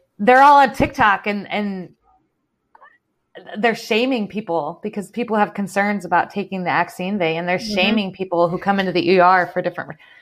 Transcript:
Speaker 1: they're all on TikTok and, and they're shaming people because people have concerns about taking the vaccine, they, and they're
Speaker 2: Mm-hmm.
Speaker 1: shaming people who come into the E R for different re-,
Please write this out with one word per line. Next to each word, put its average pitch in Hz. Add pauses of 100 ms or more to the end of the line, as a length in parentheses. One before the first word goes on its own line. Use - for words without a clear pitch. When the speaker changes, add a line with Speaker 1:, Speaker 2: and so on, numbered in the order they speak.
(180)
Speaker 1:
they're 254
all 285
on 269
TikTok 233
and, 202
and 196 (1600)
they're 220
shaming 233
people 170
because 214
people 220
have 208
concerns 202
about 170
taking 196
the 180
vaccine, 175
they, 160
and 175
they're 180
Speaker 2:
Mm-hmm. 214
Speaker 1:
shaming 196
people 175
who 180
come 196
into 185
the 175
E 185
R 180
for 180
different -
re-, - (240)